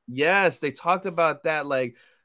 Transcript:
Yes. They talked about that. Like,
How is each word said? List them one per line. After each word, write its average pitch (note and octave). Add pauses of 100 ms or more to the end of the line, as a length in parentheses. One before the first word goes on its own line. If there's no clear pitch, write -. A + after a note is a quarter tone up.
Yes. D#3+
They D3
talked F3+
about E3
that. D#3
Like, C3 (280)